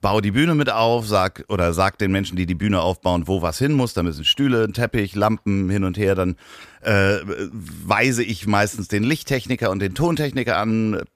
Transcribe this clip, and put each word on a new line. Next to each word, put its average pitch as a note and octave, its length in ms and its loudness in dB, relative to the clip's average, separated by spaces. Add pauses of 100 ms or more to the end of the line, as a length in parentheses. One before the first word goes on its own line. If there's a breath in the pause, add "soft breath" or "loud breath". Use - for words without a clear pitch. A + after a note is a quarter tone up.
baue G2+ 220 2
die G2+ 80 0
Bühne D3+ 240 2
mit C#3 160 2
auf, A2+ 360 2
sag, F#2+ 400 0
oder F2 260 0
sag F#2+ 260 0
den G2 120 0
Menschen, G2 260 -2
die F2+ 100 0
die F2+ 80 -2
Bühne G2 260 0
aufbauen, F2 460 0
wo F#2 160 0
was E2 160 -4
hin C#3 140 0
muss. B2+ 200 0
Da F#2 80 -2
müssen D#2 240 -4
Stühle, B2+ 380 2
ein G#2 100 -2
Teppich, A2 400 -2
Lampen G2+ 560 0
hin G2 140 0
und F2+ 120 -2
her. G2 200 2
Dann, F2+ 220 0 (440 loud breath)
äh, G2+ 380 2 (340)
weise G#2+ 680 -2
ich G2+ 240 -6
meistens G#2 400 0
den G#2 160 0
Lichttechniker B2+ 680 -2
und F#2+ 100 -2
den G2 140 -2
Tontechniker C3+ 640 -2
an, A2 460 0 (120)